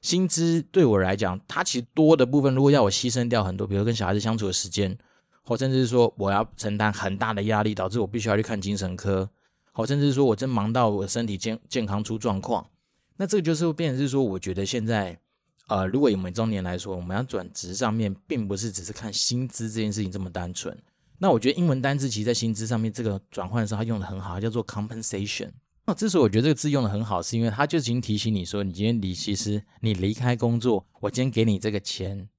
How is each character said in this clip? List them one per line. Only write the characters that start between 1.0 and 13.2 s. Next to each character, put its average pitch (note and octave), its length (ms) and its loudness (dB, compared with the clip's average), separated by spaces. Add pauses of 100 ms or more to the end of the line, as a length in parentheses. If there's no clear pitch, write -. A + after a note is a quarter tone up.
讲， F#2+ 220 -2 (100)
它 - 160 -2
其 - 160 -2
实 A#2 140 -8
多 D#3 220 8
的 C3 80 6
部 C3+ 180 2
分， C3+ 120 4
如 C3 80 2
果 C#3 80 6
要 C#3+ 120 6
我 G2+ 80 4
牺 A#2+ 220 -2
牲 A#2+ 160 0
掉 A#2 140 2
很 F#2 140 -2
多， G2+ 100 -4
比 G2 80 -2
如 G2+ 100 2
跟 A#2 100 0
小 G#2+ 120 -2
孩 F#2 80 0
子 G#2 60 0
相 A2 180 0
处 G#2+ 80 -2
的 F#2 60 -2
时 - 160 -4
间， G2 280 -2 (460)
或 A#2+ 140 -2
甚 C3 140 0
至 C3 100 4
是 B2+ 60 4
说 A#2 300 4
我 G2 140 0
要 G2+ 260 2
承 G#2 220 -4
担 G#2+ 140 2
很 G2 260 -4
大 A2 160 -2
的 G2+ 80 -2
压 G#2+ 200 2
力， G#2+ 120 0
导 F#2+ 140 -2
致 A2 120 -2
我 G2+ 60 0
必 G#2 120 -6
须 A2 100 -4
要 G#2 80 2
去 G#2+ 60 2
看 A2 160 -4
精 G2 180 -4
神 F#2 200 -4
科， F#2+ 320 -2 (440)
或 A2+ 120 -4
甚 C#3 140 0
至 C#3+ 80 4
是 C#3+ 60 4
说 C#3 120 4
我 A2+ 120 4
真 C3 120 -4
忙 A2+ 240 0
到 A#2+ 160 4
我 G2+ 180 -2
身 A#2 200 -2
体 G#2 100 -4
健-， A2 220 -4 (100)
健 A#2+ 160 -2
康 G2+ 180 -2
出 A2 140 -4
状 G#2 240 -2
况， A2 260 -2 (500)
那 G3 100 -4